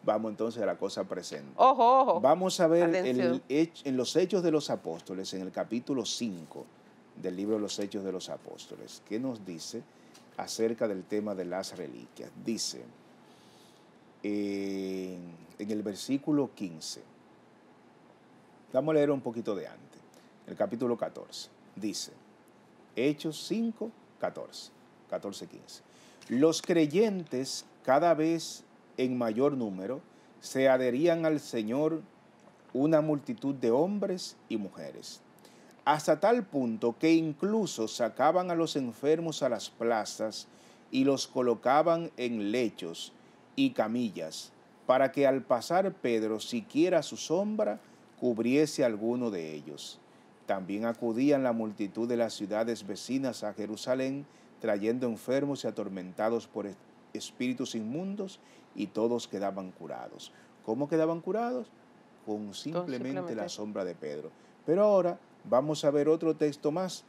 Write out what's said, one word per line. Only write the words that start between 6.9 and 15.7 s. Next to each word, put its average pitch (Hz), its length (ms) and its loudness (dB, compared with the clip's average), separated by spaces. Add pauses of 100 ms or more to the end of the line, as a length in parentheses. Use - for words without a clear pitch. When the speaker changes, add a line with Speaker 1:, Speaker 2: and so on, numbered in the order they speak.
Speaker 1:
del 90 160 -4
libro 104 200 0
de 107 60 0
los 101 180 -4
Hechos 101 240 -4
de 95 80 -4
los 90 180 -6
Apóstoles, - 800 -14
¿qué 107 100 -4
nos 123 240 -6
dice 92 380 -10 (560)
acerca 113 500 -2
del 95 180 -4
tema 107 280 -2
de 92 120 -4
las 92 300 -6
reliquias? 62 540 -12 (160)
Dice, 95 380 -4 (1400)
eh, 98 920 -4 (420)
en 104 120 -4